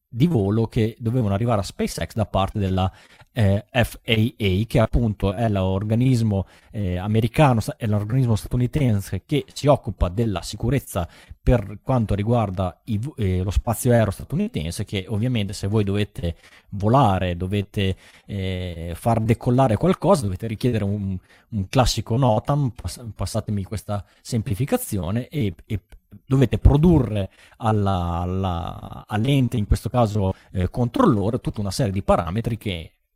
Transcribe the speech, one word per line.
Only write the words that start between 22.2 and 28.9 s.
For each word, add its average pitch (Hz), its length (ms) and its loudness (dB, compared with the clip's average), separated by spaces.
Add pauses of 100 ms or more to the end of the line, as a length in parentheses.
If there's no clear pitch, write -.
pass-, - 340 -10 (100)
passatemi 104 520 -4
questa 104 400 -8 (160)
semplificazione, 113 1040 -2
e, 110 260 -2 (120)
e 104 160 -6 (440)
dovete 131 340 2
produrre 131 680 4 (280)
alla, 98 640 0
alla, 90 840 -4